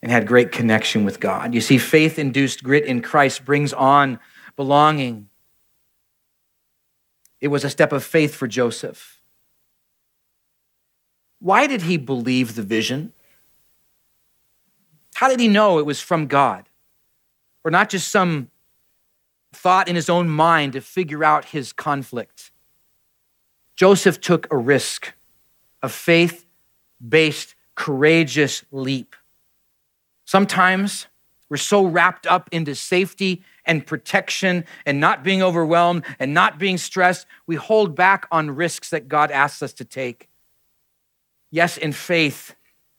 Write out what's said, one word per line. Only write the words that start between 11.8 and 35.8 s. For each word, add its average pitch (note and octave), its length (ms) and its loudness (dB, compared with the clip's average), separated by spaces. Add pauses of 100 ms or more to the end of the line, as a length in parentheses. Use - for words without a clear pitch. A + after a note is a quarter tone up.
he E3+ 140 -2
believe B2+ 580 -2
the A2+ 80 -8
vision? A2+ 520 -4 (2000)
How C4 160 2
did B3+ 100 0
he A#3 80 4
know G3+ 300 4
it D3 80 0
was D3 160 -6
from D#3+ 240 -2
God B2+ 420 0 (960)
or D#3+ 60 -2
not F#3 180 2
just F#3 200 -6
some E3 420 -2 (1040)
thought F#3 340 2
in F3 80 -2
his E3+ 140 -4
own F3 180 0
mind D#3 460 2
to C3 80 -8
figure D#3 420 -6
out D3+ 220 2
his C#3 260 -10
conflict? - 800 -8 (1200)
Joseph F#3+ 460 4
took E3 320 0
a D3+ 40 -2
risk, - 580 -2 (680)
a C3 60 -8
faith-based, - 1700 -2 (200)
courageous D3 960 0
leap. C3+ 460 -6 (1080)
Sometimes F#3+ 800 0 (420)
we're D3 80 -8
so G3+ 260 2
wrapped F3 440 0
up F3 260 0
into D#3 220 -4
safety F#3 680 -4 (220)
and D#3+ 200 -2
protection F3+ 840 -4 (180)
and C#3+ 160 -2
not D#3+ 240 0
being F#3+ 180 0
overwhelmed E3+ 600 2 (140)